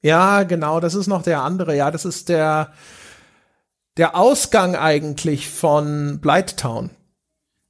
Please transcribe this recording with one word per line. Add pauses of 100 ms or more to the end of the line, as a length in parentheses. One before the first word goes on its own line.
Ja,
genau,
das
ist
noch
der
andere.
Ja,
das
ist
der, (1300)
der
Ausgang
eigentlich
von
Blighttown. (800)